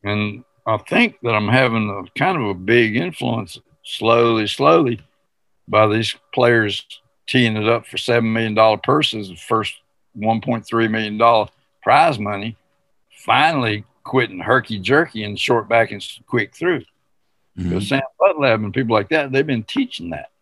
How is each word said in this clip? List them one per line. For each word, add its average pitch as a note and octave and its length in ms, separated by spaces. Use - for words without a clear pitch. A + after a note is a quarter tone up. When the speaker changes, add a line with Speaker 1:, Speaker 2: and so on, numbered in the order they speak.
Speaker 1:
And G#2 400
I A2 120
think A3+ 440
that A#2 140
I'm G#2+ 120
having A2+ 420
a G2 300
kind E3+ 220
of G#2+ 60
a G2+ 80
big G#2+ 400
influence A#2 640
slowly, A2+ 640
slowly C#3 540
by G#2+ 200
these A2 280
players A#2 500
teeing A#2 300
it G#2+ 120
up A#2 160
for - 120
seven A#2 360
million A2+ 220
dollar A2 220
purses, C3 520
the F2+ 60
first A2 400
one A2 280
point A#2 240
three A2+ 220
million G#2+ 320
dollar A2+ 280
prize C#3+ 340
money, G#2 400
finally B2 720
quitting A2 360
herky-jerky A2 840
and G#2 160
short A2+ 300
back A2+ 220
and G2+ 100
s-, - 240
quick A2+ 300
through. E3+ 260
Speaker 2:
Mm-hmm. F2+ 160
Speaker 1:
So F2+ 60
Sam C3+ 220
Putt F3+ 200
Lab A2+ 240
and G2+ 100
people A2+ 220
like G#2 140
that, D3 220
they've C#3 140
been B2 180
teaching C#3 460
that. D2+ 220